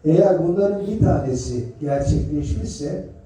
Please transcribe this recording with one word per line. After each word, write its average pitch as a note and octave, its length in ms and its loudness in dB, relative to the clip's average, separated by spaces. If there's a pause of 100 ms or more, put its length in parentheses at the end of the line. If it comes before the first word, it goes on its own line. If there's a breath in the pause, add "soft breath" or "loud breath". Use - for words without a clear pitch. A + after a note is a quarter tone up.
Eğer E3+ 440 4
bunların G3+ 380 0
bir G#3+ 120 -4
tanesi B2 640 0 (160)
gerçekleşmişse D3 1200 -2 (200)